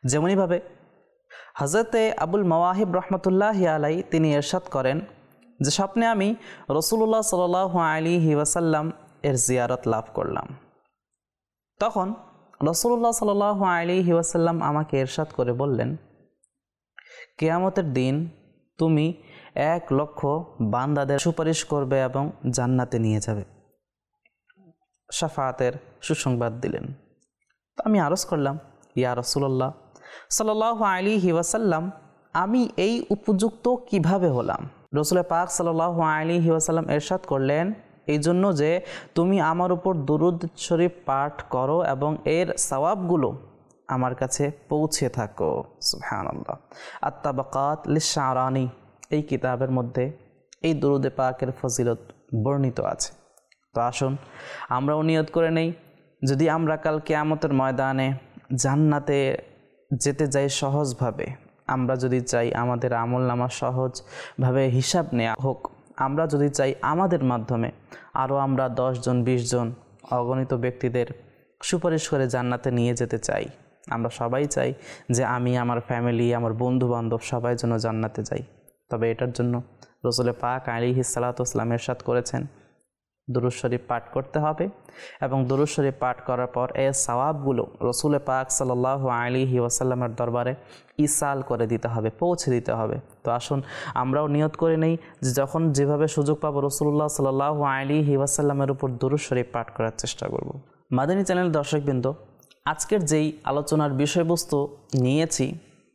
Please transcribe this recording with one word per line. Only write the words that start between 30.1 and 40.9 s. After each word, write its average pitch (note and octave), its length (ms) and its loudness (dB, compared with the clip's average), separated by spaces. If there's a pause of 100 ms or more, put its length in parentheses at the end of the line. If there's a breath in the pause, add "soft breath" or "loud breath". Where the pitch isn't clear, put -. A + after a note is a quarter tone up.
সাল্লাল্লাহু A3 540 0
আলাইহি F#3+ 480 2
ওয়াসাল্লাম, E3+ 600 0 (420)
আমি G#3+ 440 2
এই A3+ 320 0
উপযুক্ত A3 680 0 (140)
কিভাবে F3+ 400 2
হলাম?' - 400 -2 (240)
রসুল D3+ 300 2
পাক F3 260 0
সাল্লাল্লাহু E3+ 520 0
আলাইহি D#3+ 480 2
ওয়াসাল্লাম D#3+ 400 2
ইরশাদ D3+ 380 0
করলেন, D3 460 0 (340)
'এই D3+ 100 2
জন্য F3 380 2
যে D#3 260 2 (340 loud breath)
তুমি F3+ 260 4
আমার F3 300 2
উপর F3+ 220 0
দুরূদ D#3+ 520 2 (120)
শরীফ F3 340 2 (140)